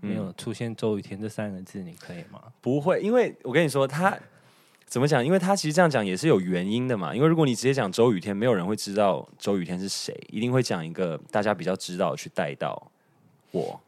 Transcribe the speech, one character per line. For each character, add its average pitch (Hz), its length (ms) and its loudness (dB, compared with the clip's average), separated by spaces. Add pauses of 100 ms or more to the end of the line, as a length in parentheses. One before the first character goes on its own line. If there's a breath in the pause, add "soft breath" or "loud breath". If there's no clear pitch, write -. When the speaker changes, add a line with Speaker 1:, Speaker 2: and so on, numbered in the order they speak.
Speaker 1:
嗯。 104 80 -6
Speaker 2:
没 110 60 -4
有 95 180 -6
出 - 180 -8
现 117 220 -6
周 107 240 -2
雨 98 40 -6
天 98 180 -12
这 110 80 -6
三 104 240 -6
个 92 100 -10
字， 95 180 -12
你 87 140 -12
可 - 200 -16
以 82 180 -14
吗？ - 80 -20 (200)
Speaker 1:
不 139 200 0
会， 151 200 2
因 202 120 0
为 233 300 2
我 127 100 -4
跟 156 120 6
你 151 40 2
说， 135 180 2
他， 165 300 0 (720 soft breath)
怎 - 140 -2
么 139 60 4
讲？ 143 180 4
因 147 60 0
为 190 80 6
他 180 160 2
其 185 140 0
实 151 40 0
这 170 100 6
样 165 80 6
讲 120 140 2
也 92 120 0
是 143 120 -2
有 113 120 6
原 90 280 0
因 120 200 0
的 123 80 0
嘛。 82 180 -4
因 113 60 0
为 156 80 6
如 165 80 4
果 160 80 6
你 127 100 4
直 - 80 -4
接 135 120 2
讲 113 180 0
周 117 200 4
雨 95 60 0
天， 98 160 -4
没 104 120 0
有 123 80 4
人 90 120 0
会 107 80 -2
知 101 200 -6
道 95 340 2 (100)
周 101 200 0
雨 87 60 -4
天 90 140 -6
是 98 100 -6
谁， - 280 -8 (140)
一 - 100 -8
定 120 100 0
会 127 120 4
讲 104 220 -4
一 165 80 -8
个 85 280 -4 (100)
大 107 120 0
家 104 100 2
比 85 120 -4
较 92 120 0
知 90 220 -8
道 82 180 0
去 - 180 -14
带 73 200 -4
到 67 260 -6 (680)
我。 76 380 -4